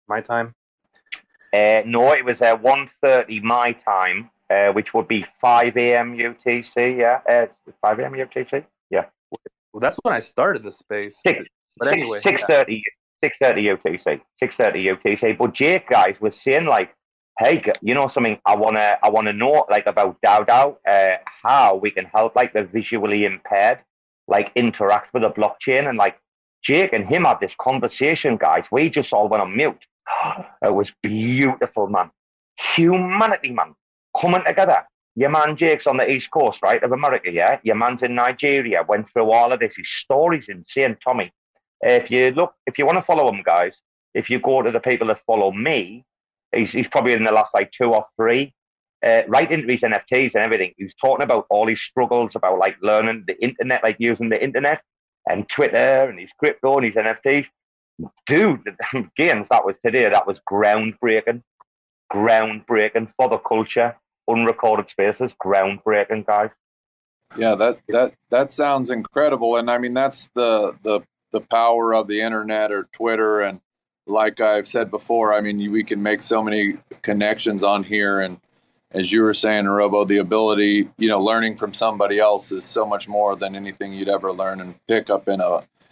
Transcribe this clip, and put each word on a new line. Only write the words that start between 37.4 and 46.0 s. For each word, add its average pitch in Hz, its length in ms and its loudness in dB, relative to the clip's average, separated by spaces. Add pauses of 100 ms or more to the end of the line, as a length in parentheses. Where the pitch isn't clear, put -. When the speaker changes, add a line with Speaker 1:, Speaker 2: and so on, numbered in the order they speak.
Speaker 2:
Your 107 120 0
man's 120 260 -2
in 120 140 -2
Nigeria, 123 720 0
went 107 240 -2
through 110 180 2
all 117 220 4
of 127 80 0
this. 117 160 -4
His - 120 -14
story's 147 600 -2
insane, 104 560 -4
Tommy. 117 280 -2 (500)
If 120 280 2
you 127 220 2
look, 165 220 -2 (120)
if 127 120 -8
you 139 80 0
wanna 175 180 2
follow 151 260 2
him, 98 160 -4
guys, 87 300 0 (400)
if - 140 -4
you 123 100 -2
go 131 220 0
to 117 100 -2
the 113 80 -2
people 120 280 -2
that 107 200 -2
follow 104 240 0
me, 113 540 -6 (500)